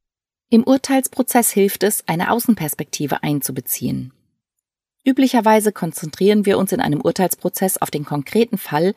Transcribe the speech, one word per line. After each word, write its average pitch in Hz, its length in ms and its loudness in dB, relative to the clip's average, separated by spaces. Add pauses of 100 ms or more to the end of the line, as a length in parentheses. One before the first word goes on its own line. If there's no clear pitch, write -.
(500)
Im 226 140 6
Urteilsprozess 262 880 0
hilft 196 320 2
es, - 240 -2
eine 170 240 -2
Außenperspektive 156 880 -2
einzubeziehen. 131 920 -6 (880)
Üblicherweise 220 720 4
konzentrieren 185 720 0
wir 196 120 2
uns 190 140 0
in 175 80 -2
einem 147 220 0
Urteilsprozess - 760 -2
auf - 140 -4
den 147 140 -6
konkreten 202 520 -2
Fall 170 400 -2